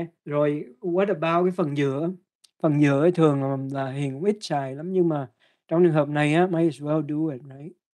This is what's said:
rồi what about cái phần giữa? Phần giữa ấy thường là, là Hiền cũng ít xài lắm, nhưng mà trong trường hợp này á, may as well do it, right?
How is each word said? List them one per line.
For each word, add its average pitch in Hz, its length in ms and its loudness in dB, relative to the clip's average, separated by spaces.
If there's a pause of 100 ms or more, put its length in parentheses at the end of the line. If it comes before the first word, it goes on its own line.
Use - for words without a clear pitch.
(260)
rồi 147 540 -2
what 185 400 0
about 165 260 2
cái 185 120 2
phần 147 200 -2
giữa? 143 340 0 (480)
Phần 147 220 2
giữa 143 200 4
ấy 175 100 4
thường 156 300 4
là, 135 160 -2 (140)
là 135 200 -6
Hiền 139 220 -4
cũng 135 100 -10
ít 214 180 0
xài 139 340 -6
lắm, 165 180 -8
nhưng 180 160 2
mà 143 220 -4 (360)
trong 165 160 2
trường 170 100 4
hợp 147 160 2
này 147 240 2
á, 175 140 4
may 165 180 0
as 143 160 -4
well 147 260 -2
do 151 260 -4
it, 123 80 -12
right? 139 360 -18 (180)